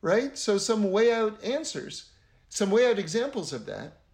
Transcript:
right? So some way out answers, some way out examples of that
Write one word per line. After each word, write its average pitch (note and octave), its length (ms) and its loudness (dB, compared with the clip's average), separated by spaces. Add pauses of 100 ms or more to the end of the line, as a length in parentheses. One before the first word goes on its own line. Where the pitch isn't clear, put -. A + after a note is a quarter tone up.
right? A#3+ 360 0
So G3+ 200 0
some G#3 340 0
way A3+ 200 4
out A3 320 -2
answers, - 640 -8 (400)
some G3 220 0
way A#3+ 180 6
out G#3 100 2
examples G3+ 540 -4
of A2 120 -10
that G#2 340 -12 (140)